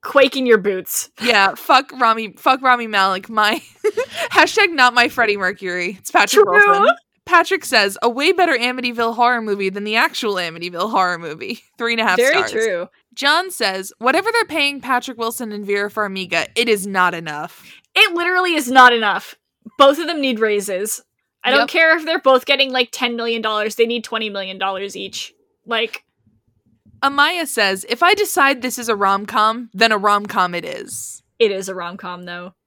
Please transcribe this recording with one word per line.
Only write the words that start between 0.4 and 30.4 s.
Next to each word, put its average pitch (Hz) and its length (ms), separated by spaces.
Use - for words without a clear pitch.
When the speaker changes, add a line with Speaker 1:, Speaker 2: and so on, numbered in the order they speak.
Speaker 1:
your 233 120
boots. 190 520
Speaker 2:
Yeah, 208 340
fuck 277 440
Rami, 226 380
fuck 262 240
Rami 247 260
Malek. 196 420
My, 214 320
<laughs> 494 480
hashtag 349 420
not 254 200
my 240 160
Freddie 220 280
Mercury. 185 640
It's - 120
Patrick 392 340
Speaker 1:
True. 381 80
Speaker 2:
Wilson. 403 420
Patrick 359 380
says, 202 380
"A 240 80
way 277 220
better 339 260
Amityville 240 580
Horror 240 260
movie 202 280
than 202 140
the 214 140
actual 240 380
Amityville 175 540
Horror 180 300
movie." 160 400
<laughs> - 80
Three 233 160
and 226 80
a 220 40
half 185 120
Speaker 1:
Very 262 200
Speaker 2:
stars. 381 140
Speaker 1:
true. 208 360
Speaker 2:
John 330 380
says, 190 480
"Whatever 311 320
they're 453 140
paying 285 360
Patrick 247 360
Wilson 226 340
and 208 140
Vera 202 260
Farmiga, 190 640
it 233 140
is 202 180
not 185 260
enough." 160 500
Speaker 1:
It 381 220
literally 359 400
is 247 160
not 254 220
enough. 208 420
Both 285 220
of 330 80
them 320 140
need 262 180
raises. 208 640
I 247 80
don't 277 100
Speaker 2:
Yep. 240 80
Speaker 1:
care 320 280
if 320 80
they're 330 140
both 262 260
getting, 269 260
like, 254 200
ten 240 260
million 233 260
dollars. 214 320
They 233 100
need 233 200
twenty 220 260
million 190 260
dollars 196 400
each. - 360
Like, 226 360
Speaker 2:
Amaya 294 440
says, 190 400
"If 254 140
I 359 140
decide 285 480
this 247 160
is 233 100
a 220 60
rom-com, 214 760
then 226 200
a 208 80
rom-com 202 560